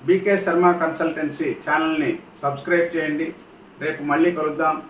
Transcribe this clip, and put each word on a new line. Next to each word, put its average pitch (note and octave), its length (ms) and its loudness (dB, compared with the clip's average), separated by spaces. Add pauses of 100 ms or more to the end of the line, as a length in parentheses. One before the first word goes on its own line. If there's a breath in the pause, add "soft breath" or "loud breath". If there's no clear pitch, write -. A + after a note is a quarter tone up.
బీకే F#3+ 260 4 (100)
శర్మ F3 220 4 (140)
కన్సల్టెన్సీ D#3+ 680 -2 (140)
ఛానల్ని D#4 460 0 (300)
సబ్స్క్రైబ్ E3+ 540 0
చేయండి. D#3 340 -2 (540)
రేపు - 280 -6
మళ్ళీ E3 280 4
కలుద్దాం. D#3 360 0 (160)